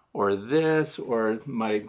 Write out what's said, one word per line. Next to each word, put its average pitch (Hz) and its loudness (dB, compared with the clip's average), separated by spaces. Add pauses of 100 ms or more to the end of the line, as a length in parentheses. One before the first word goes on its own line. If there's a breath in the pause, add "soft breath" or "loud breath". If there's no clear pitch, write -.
(120 soft breath)
or 101 2
this 156 0
or 113 0
my 110 -2